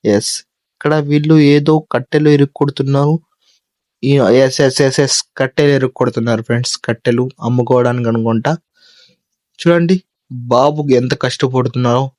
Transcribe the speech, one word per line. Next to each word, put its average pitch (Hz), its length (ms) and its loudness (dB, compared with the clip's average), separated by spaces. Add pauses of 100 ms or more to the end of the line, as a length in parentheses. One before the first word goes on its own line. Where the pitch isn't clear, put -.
(160)
ఎస్, - 160 -4 (420)
ఇక్కడ - 180 -2 (180)
వీళ్ళు 151 260 2 (180)
ఏదో 147 200 2 (200)
కట్టెలు 151 420 0
ఇరుక్కొడుతున్నారు. 143 800 0 (960)
ఈ-, 139 100 4 (240)
ఎస్, 127 220 -2
ఎస్, 131 200 -2
ఎస్, 131 180 -2
ఎస్, - 140 -2 (220)
కట్టెలు 143 380 0
ఇరుక్కొడుతున్నారు 120 720 -2
ఫ్రెండ్స్. 120 260 -4 (120)
కట్టెలు 123 380 -2 (240)
అమ్ముకోవడానికి 123 640 0
అనుకుంటా. 113 400 -2 (1080)
చూడండి 170 360 2 (560)
బాబు 143 280 2 (200)
ఎంత 127 120 -4 (120)
కష్టపడుతున్నారో. 127 800 -2 (140)